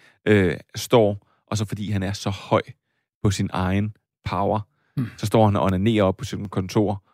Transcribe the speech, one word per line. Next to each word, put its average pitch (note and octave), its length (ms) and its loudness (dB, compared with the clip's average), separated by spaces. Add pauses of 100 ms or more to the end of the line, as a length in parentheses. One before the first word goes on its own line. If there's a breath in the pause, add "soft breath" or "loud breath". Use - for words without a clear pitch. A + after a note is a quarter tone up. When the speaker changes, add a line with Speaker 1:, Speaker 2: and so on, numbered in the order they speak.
(280 soft breath)
Speaker 1:
øh, F#2+ 280 4 (180)
står, G#2+ 540 2 (180)
og G#2 120 -4
så G#2+ 60 -4
fordi A2 260 -8
han G2 120 -2
er F#2+ 100 -4
så G2+ 180 -6
høj - 300 -2 (640)
på G#2+ 60 2
sin F#2+ 220 -2
egen G2 400 -2 (320)
power, G2 360 -2 (360)
Speaker 2:
Mm. B2+ 100 -4 (100)
Speaker 1:
så A2 100 -6
står A2 200 4
han G2+ 100 4
og - 60 0
onanerer G2 420 2
op F#2+ 120 2
på - 80 -10
sit G2 260 -8
kontor, G2 520 -2 (120)